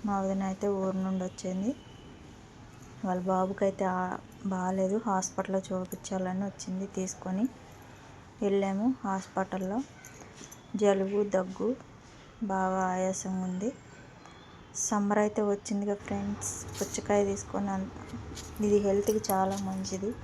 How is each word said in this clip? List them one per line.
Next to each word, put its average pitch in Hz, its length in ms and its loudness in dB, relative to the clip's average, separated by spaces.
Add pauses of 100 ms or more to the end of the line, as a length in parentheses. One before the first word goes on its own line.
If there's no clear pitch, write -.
మా 202 160 0
వదిన 196 260 0
అయితే 190 180 -2 (140)
ఊరు 190 240 0
నుండి 190 240 0
వచ్చింది. 190 420 -2 (1300)
వాళ్ళ 185 160 2 (100)
బాబుకైతే 190 540 4 (100)
ఆ, 185 80 2 (500)
బాగాలేదు, 185 440 2 (100)
హాస్పిటల్లో 190 640 0
చూపించాలని 185 800 -2
వచ్చింది. 190 380 -6 (100)
తీసుకొని 190 480 -2 (1000)
వెళ్ళాము. 196 440 4 (180)
హాస్పిటల్లో 190 760 -2 (1040)
జలుబు, 196 400 6 (140)
దగ్గు, 190 340 0 (840)
బాగా 190 300 2 (100)
ఆయాసం 190 420 0 (120)
ఉంది. 185 240 -2 (1160)
సమ్మర్ 208 360 4
అయితే 208 260 2
వచ్చింది 202 400 0
కదా 202 140 -2
ఫ్రెండ్స్, 202 480 -4 (240)
పుచ్చకాయ - 540 2
తీసుకొని 196 460 -2
అన్-, 190 140 -4 (760)
ఇది 208 200 8
హెల్త్కి 208 440 4
చాలా 190 260 4 (140)
మంచిది. 190 420 -2 (120)